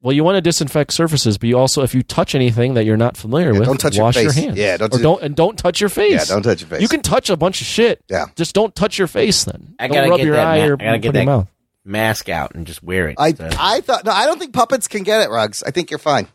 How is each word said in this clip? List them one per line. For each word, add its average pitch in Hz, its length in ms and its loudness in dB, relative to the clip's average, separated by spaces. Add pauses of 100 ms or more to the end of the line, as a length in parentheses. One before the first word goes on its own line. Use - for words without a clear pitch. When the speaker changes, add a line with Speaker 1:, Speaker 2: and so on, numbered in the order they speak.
Speaker 1:
Well, 123 120 -2
you 143 100 2
wanna 185 200 2
disinfect 156 500 0
surfaces, 151 460 0
but 117 100 -2
you 123 100 2
also, 131 240 2
if 123 100 0
you 127 120 0
touch - 320 -2
anything 123 380 2
that 113 100 2
you're 107 140 2
not 120 180 0
familiar 139 360 0
Speaker 2:
Yeah, 101 80 4
Speaker 1:
with, 113 80 4
Speaker 2:
don't 131 120 0
touch 135 160 0
your 107 80 4
Speaker 1:
wash 120 120 4
your 123 140 2
Speaker 2:
face. 139 140 0
Speaker 1:
hands. 226 140 -6
Speaker 2:
Yeah, 98 180 0
don't 110 180 -2
Speaker 1:
Or 127 40 2
Speaker 2:
do 117 40 0
Speaker 1:
don't, 160 200 2
and 147 120 -6
don't 180 240 0
touch 180 220 -2
your 202 80 0
face. 403 240 2
Speaker 2:
Yeah, 226 120 2 (120)
don't 101 60 0
touch 107 180 0
your 82 80 -16
face. 82 140 -2
Speaker 1:
You 214 60 2
can 311 140 0
touch - 280 -2
a 185 60 0
bunch 170 260 -2
of - 40 -10
shit. - 420 0
Speaker 2:
Yeah. 92 180 -4 (100)
Speaker 1:
Just 165 180 -4
don't 208 220 0
touch 208 200 -2
your 180 120 0
face - 360 0
then. - 360 -12
Speaker 3:
I 123 80 -6
Speaker 1:
Don't 143 80 -2
Speaker 3:
gotta 139 140 4
Speaker 1:
rub 175 80 4
Speaker 3:
get 139 80 2
Speaker 1:
your 151 100 2
Speaker 3:
that 156 100 2
Speaker 1:
eye 160 120 2
Speaker 3:
ma-, 151 80 2
Speaker 1:
or 147 80 2
Speaker 3:
I - 20 -6
gotta 113 220 0
get 107 100 -2
Speaker 1:
fucking 107 40 0
Speaker 3:
that - 140 2
Speaker 1:
mouth. 123 220 2 (360)
Speaker 3:
mask 107 440 -2
out 80 260 -6
and 82 120 -10
just 80 140 -16
wear 87 280 -2
it. - 100 -8
Speaker 2:
I, 156 140 2
Speaker 3:
So. 82 160 -8 (100)
Speaker 2:
I 196 220 0
thought, - 240 -4
no, 214 80 -2
I 208 140 2
don't 320 120 0
think 285 140 -14
puppets 233 340 0
can 208 160 -6
get 208 200 2
it, 143 80 0
Ruggs. 107 360 -2
I 139 60 -6
think 175 180 -4
you're 151 80 -8
fine. 135 360 0